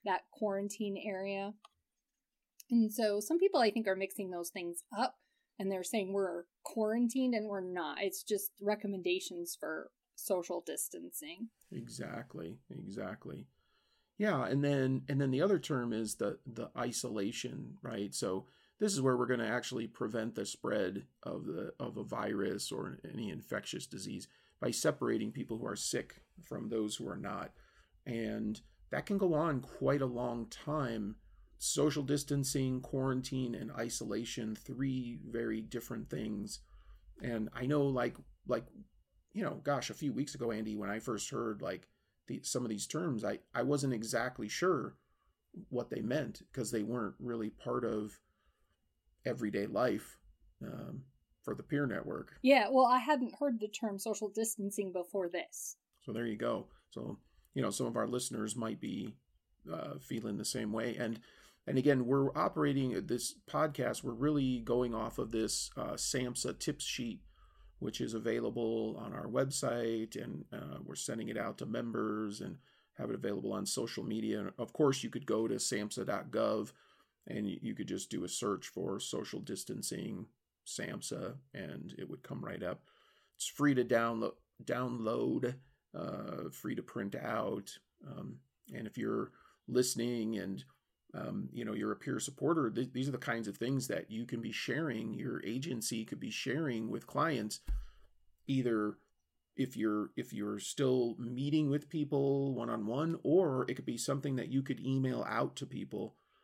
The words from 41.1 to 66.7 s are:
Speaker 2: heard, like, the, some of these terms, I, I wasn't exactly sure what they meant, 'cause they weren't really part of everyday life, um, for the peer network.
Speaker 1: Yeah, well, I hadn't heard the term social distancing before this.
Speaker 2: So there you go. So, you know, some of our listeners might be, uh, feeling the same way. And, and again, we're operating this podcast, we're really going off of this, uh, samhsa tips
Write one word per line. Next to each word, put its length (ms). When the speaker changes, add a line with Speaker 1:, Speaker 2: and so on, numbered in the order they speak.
Speaker 2:
heard, 320
like, 260
the, 160
some 220
of 40
these 180
terms, 380
I, 140
I 80
wasn't 320
exactly 540
sure 480
what 180
they 140
meant, 400
'cause 180
they 120
weren't 360
really 300
part 360
of 340
everyday 420
life, 520
um, 420
for 140
the 80
peer 240
network. 560
Speaker 1:
Yeah, 280
well, 140
I 140
hadn't 380
heard 220
the 100
term 300
social 300
distancing 640
before 380
this. 460
Speaker 2:
So 80
there 140
you 100
go. 300
So, 280
you 80
know, 80
some 160
of 100
our 120
listeners 460
might 260
be, 340
uh, 260
feeling 380
the 80
same 280
way. 240
And, 240
and 120
again, 260
we're 320
operating 720
this 280
podcast, 560
we're 80
really 460
going 360
off 240
of 120
this, 440
uh, 180
samhsa 640
tips 260